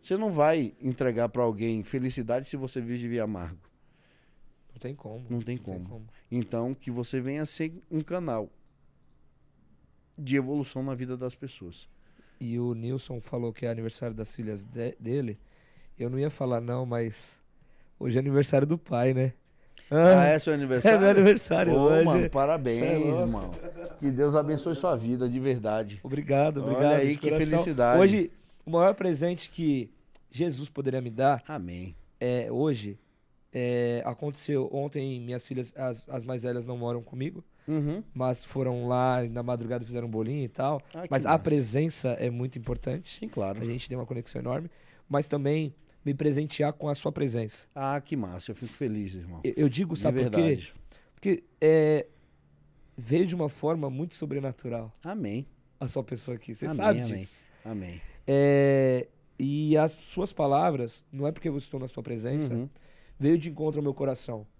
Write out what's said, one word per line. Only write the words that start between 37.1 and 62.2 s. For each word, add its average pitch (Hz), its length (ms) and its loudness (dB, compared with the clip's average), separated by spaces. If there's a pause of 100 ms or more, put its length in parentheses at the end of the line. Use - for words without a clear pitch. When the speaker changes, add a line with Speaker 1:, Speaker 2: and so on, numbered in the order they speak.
Speaker 1:
Uhum. 156 340 -2 (100)
Speaker 2:
mas 127 320 -2
foram 123 440 -4
lá 127 360 2
e 117 60 -4
na 120 120 -6
madrugada 120 440 -4
fizeram 120 220 -6
um - 20 -8
bolinho 113 340 -2
e 117 40 -6
tal. 139 340 -4 (100)
Speaker 1:
Ah, 165 100 -12
que 180 80 -12
Speaker 2:
Mas 135 140 2
a 135 60 0
Speaker 1:
massa. 160 140 4
Speaker 2:
presença 143 640 0 (100)
é 123 120 0
muito 123 280 -6
importante. 131 640 -6
Speaker 1:
Sim, 220 80 -8
claro. 101 340 -4
Speaker 2:
A - 20 -6
gente 120 240 -6
tem 127 80 -8
uma 123 80 -6
conexão 120 380 -8
enorme. 139 280 -4 (380)
Mas 143 200 0
também 147 460 0 (300)
me 143 80 0
presentear 147 640 0
com 151 160 -6
a 143 40 -2
sua 147 160 -4
presença. 117 540 -4 (100)
Speaker 1:
Ah, 139 280 -2
que 151 140 -6
massa. 92 340 -6
Eu 104 40 -8
fico 117 160 -8
feliz, 107 440 -4
irmão. 87 280 -12
Speaker 2:
Eu, - 140 -2
eu 151 140 4
digo, 160 240 -2
Speaker 1:
De 98 60 -6
Speaker 2:
sabe 127 240 2
por 120 80 0
quê? - 100 2
Speaker 1:
verdade. 147 320 0 (400)
Speaker 2:
Porque, - 280 0 (160)
é, 156 480 6 (920)
veio 143 280 2
de 170 80 -4
uma 160 140 -2
forma 151 400 -2
muito 143 260 -6
sobrenatural 131 800 -6 (100)
Speaker 1:
Amém. 143 440 -6 (340)
Speaker 2:
a 131 80 -6
sua 135 160 -4
pessoa 123 320 -10
aqui. 113 180 -14
Você 143 120 -8
Speaker 1:
Amém, 156 100 -4
Speaker 2:
sabe 196 240 2
Speaker 1:
amém. 113 140 -4
Speaker 2:
disso. 95 260 -10 (240)
Speaker 1:
Amém. 92 360 -10 (260)
Speaker 2:
É, 139 840 4 (300)
e 151 400 2
as 156 140 4
suas - 420 -6
palavras, 143 760 0
não 143 160 -4
é 156 60 0
porque 165 160 -6
eu 143 80 -4
estou 135 240 -8
na 127 80 -8
sua 120 140 -12
presença, 123 500 -4